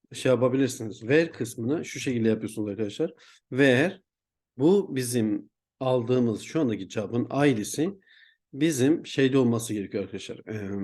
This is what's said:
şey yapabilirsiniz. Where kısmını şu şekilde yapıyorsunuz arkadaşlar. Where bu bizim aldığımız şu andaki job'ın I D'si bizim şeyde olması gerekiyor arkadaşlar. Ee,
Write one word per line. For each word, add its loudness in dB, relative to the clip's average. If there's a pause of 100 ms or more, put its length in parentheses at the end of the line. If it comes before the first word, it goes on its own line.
(140)
şey 0
yapabilirsiniz. 0
Where 2
kısmını -4
şu -12
şekilde 0
yapıyorsunuz -2
arkadaşlar. -4 (360)
Where 4 (560)
bu 2
bizim -2 (300)
aldığımız 0
şu -4
andaki -2
job'ın 0
I 2
D'si -4 (540)
bizim 2
şeyde 2
olması 2
gerekiyor -4
arkadaşlar. -12
Ee, -8 (140)